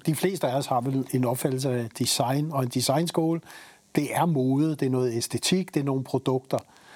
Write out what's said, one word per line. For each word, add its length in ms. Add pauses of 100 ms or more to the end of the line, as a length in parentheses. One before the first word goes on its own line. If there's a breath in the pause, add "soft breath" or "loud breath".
de 80
fleste 340
af 80
os 100
har 140
vel 320
en 120
opfattelse 460
af 180 (100)
design 540
og 100
en 60
designskole. 720 (540 loud breath)
Det 220
er 100
mode, 500
det 100
er 40
noget 240
æstetik, 600
det 60
er 40
nogle 200
produkter. 540 (380 loud breath)